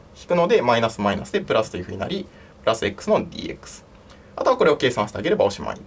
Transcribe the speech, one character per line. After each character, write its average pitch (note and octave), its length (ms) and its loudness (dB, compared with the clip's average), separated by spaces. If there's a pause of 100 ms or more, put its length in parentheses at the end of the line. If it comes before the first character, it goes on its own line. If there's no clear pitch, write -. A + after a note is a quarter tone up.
(200)
引 - 80 -20
く F3 80 0
の E3+ 120 4
で、 D3 140 4
マ A#2+ 160 4
イ A#2 40 0
ナ A2+ 80 2
ス G#2 120 -8
マ G2+ 120 2
イ G2 40 -4
ナ B2+ 80 -8
ス - 60 -16
で G3 100 0
プ - 120 -2
ラ A2 100 4
ス - 60 -12
と - 80 -8
い F2+ 40 -6
う - 20 -6
ふ - 60 -14
う - 20 -10
に G2 60 -8
な F#2+ 100 -4
り、 - 200 -6 (340)
プ - 60 -6
ラ A2+ 80 4
ス - 100 -4
x - 240 -4
の G3 100 4
デ F2 60 -4
ィ - 220 -12
ー - 40 -8
エ - 20 -8
ッ - 60 -18
ク - 100 -18
ス。 - 160 -18 (500)
あ - 80 -4
と - 80 4
は - 60 2
こ - 80 4
れ D#3 60 6
を C#3+ 60 2
計 C3 140 2
算 G#2 160 -2
し - 40 -12
て - 60 -10
あ G2+ 40 -6
げ B2+ 80 0
れ G#3 60 2
ば G2 100 4
お G2+ 60 2
し - 100 -10
ま G#1 120 -6
い - 140 -16